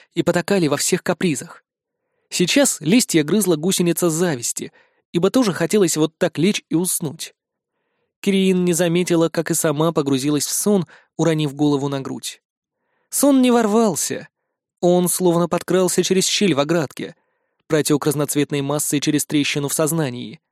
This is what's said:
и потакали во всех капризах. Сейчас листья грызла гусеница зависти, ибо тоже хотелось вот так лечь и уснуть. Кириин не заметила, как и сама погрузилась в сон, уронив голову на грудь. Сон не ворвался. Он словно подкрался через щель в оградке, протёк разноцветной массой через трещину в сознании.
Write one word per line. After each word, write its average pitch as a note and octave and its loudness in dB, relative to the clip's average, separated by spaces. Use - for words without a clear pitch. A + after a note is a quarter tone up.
и E3+ -4
потакали F3 2
во C#3 0
всех - -2
капризах. - -4
Сейчас - 0
листья D#3 2
грызла F3 0
гусеница E3+ 0
зависти, D#3 -4
ибо F3 2
тоже A3+ 2
хотелось E3+ 0
вот D#3 -2
так F3 -2
лечь F#3+ 0
и D#3 -2
уснуть. E3+ -4
Кириин F#3+ 2
не F3+ 2
заметила, E3+ 0
как E3 -4
и - 0
сама D#3+ 0
погрузилась C#3 0
в - -8
сон, G3+ 0
уронив D#3 0
голову C#3+ 0
на C#3 -4
грудь. B2+ -12
Сон C4+ 4
не B3 4
ворвался. A3 0
Он F3+ 2
словно E3+ 2
подкрался F3+ 0
через F#3 0
щель F#3+ 0
в C3 -2
оградке, D#3+ -4
протёк D3+ 0
разноцветной C#3+ -2
массой C#3+ -2
через D3 -2
трещину D3 -2
в - -8
сознании. C3+ -4